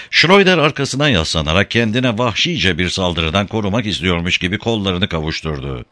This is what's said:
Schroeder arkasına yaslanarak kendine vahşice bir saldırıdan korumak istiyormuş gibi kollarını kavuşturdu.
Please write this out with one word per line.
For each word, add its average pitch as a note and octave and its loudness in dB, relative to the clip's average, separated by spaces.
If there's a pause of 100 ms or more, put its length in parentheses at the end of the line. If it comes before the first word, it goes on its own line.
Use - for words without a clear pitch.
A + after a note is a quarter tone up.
(100)
Schroeder F#3 4
arkasına C#3+ 0
yaslanarak E2 0
kendine A#2 2
vahşice A2+ 0
bir F2+ 0
saldırıdan F2 0
korumak G#2 -2
istiyormuş F2 -2
gibi F#2 -2
kollarını F#2+ -2
kavuşturdu. D2+ -6